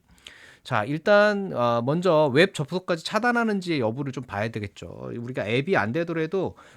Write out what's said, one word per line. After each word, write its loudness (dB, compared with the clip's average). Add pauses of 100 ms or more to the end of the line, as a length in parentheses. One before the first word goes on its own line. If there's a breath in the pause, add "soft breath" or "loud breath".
(640 loud breath)
자, 0
일단, 2
어, 2
먼저 4
웹 6
접속까지 -4
차단하는지 0
여부를 -2
좀 -8
봐야 -2
되겠죠. -10
우리가 -6
앱이 0
안 2
되더라도 -4 (200 loud breath)